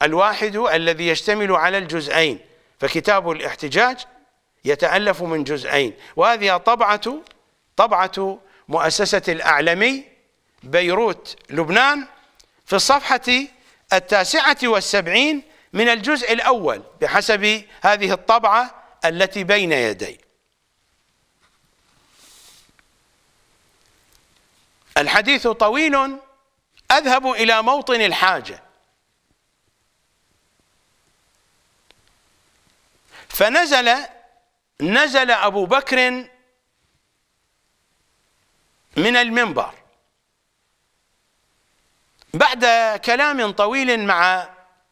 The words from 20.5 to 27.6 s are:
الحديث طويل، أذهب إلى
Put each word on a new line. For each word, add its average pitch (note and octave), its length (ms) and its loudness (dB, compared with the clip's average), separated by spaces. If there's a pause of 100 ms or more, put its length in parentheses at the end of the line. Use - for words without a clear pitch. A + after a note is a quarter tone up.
الحديث G#3 500 0
طويل، C4+ 720 0 (760)
أذهب C4 360 2
إلى A3+ 340 2